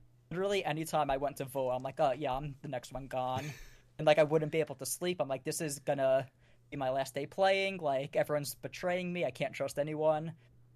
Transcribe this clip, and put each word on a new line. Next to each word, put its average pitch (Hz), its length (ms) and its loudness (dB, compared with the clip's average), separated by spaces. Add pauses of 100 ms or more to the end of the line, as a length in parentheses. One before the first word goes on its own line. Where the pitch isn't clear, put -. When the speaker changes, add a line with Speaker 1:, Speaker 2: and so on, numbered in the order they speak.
(300)
Speaker 1:
literally 190 340 0
anytime 151 460 0
I 139 80 2
went 139 200 -4
to 139 60 -4
vote, 131 260 -2
I'm 127 120 -2
like, 135 180 -6
"Oh, 143 120 4
yeah, 135 220 -2
I'm 139 280 -4
the - 60 -8
next 127 240 -8
one 131 160 -8
gone." 131 500 -2
Speaker 2:
<laughs> - 60 -14 (340)
Speaker 1:
And, 156 80 -2
like, 151 120 8
I 156 60 8
wouldn't 151 280 2
be 160 80 2
able 147 160 -2
to 135 100 -8
sleep. 180 340 -2
I'm 135 80 -2
like, 135 160 -4
"This 156 180 -4
is 143 180 -4
gonna 135 480 2 (420)
be 143 60 -8
my 135 140 0
last 135 240 -2
day 139 120 -4
playing. 196 520 2
Like, 143 380 0
everyone's 147 400 0
betraying 180 560 -4
me. 175 120 -2
I 135 60 0
can't 135 240 -2
trust 139 240 -4
anyone." 156 560 2 (420)